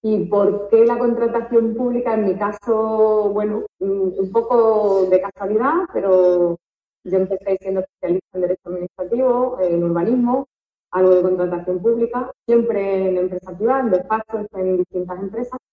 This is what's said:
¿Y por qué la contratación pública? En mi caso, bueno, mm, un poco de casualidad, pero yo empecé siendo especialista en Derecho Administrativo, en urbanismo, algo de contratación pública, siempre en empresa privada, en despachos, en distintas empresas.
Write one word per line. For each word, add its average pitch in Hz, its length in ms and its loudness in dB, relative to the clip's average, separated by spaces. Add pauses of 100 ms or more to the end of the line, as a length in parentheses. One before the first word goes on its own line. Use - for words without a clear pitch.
¿Y 214 220 0
por 202 440 0
qué 226 160 6
la 240 120 2
contratación 233 760 0
pública? 240 420 -2
En 214 100 0
mi 185 120 0
caso, 214 920 0
bueno, 208 360 -2 (140)
mm, 190 400 -2
un 190 140 -2
poco 214 760 2
de 185 120 4
casualidad, 214 520 -2 (200)
pero 180 640 2 (480)
yo 185 120 0
empecé 190 440 -2
siendo 190 180 -4
especialista - 540 -4
en - 80 -4
Derecho 180 240 -2
Administrativo, 233 960 -2
en 170 240 0
urbanismo, 240 600 0 (440)
algo 185 240 4
de 180 60 4
contratación 180 600 -2
pública, 233 480 -2 (160)
siempre 196 600 0
en 185 120 0
empresa 180 380 -6
privada, 240 260 2
en 220 80 0
despachos, 208 640 -2
en 185 260 0
distintas 180 380 -6
empresas. 226 420 -8 (140)